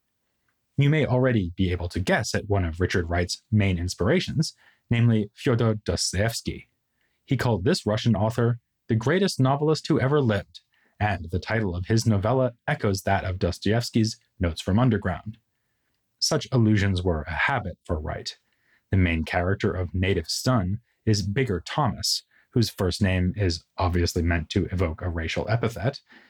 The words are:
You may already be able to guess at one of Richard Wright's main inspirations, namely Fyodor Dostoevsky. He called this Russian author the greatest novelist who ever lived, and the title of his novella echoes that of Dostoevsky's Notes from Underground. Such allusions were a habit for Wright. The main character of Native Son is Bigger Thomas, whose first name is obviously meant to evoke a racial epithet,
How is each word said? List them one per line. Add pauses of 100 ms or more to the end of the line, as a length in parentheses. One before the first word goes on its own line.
(760)
You
may
already
be
able
to
guess
at
one
of
Richard
Wright's
main
inspirations, (360)
namely
Fyodor
Dostoevsky. (560)
He
called
this
Russian
author (280)
the
greatest
novelist
who
ever
lived, (360)
and
the
title
of
his
novella (160)
echoes
that
of
Dostoevsky's (220)
Notes
from
Underground. (800)
Such
allusions
were
a
habit
for
Wright. (540)
The
main
character
of
Native
Son (260)
is
Bigger
Thomas, (280)
whose
first
name
is (120)
obviously
meant
to
evoke
a
racial
epithet, (300)